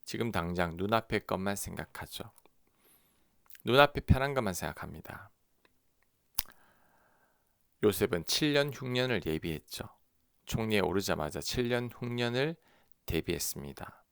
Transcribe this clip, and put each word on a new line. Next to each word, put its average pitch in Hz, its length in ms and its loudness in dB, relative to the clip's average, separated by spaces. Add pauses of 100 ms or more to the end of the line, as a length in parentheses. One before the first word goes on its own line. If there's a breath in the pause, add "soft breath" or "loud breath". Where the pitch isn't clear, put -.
지금 113 280 -4
당장 87 460 0
눈앞의 107 480 0
것만 95 300 -2
생각하죠. - 760 -10 (1300 soft breath)
눈앞의 135 400 6
편한 135 300 4
것만 104 180 2
생각합니다. - 800 -8 (2500 soft breath)
요셉은 95 420 4
칠 147 280 2
년 143 180 2
흉년을 123 540 0
예비했죠. 78 600 -4 (600)
총리에 110 360 2
오르자마자 82 600 0
칠 120 280 -2
년 120 220 0
흉년을 120 640 -2 (520 soft breath)
대비했습니다. - 1040 -4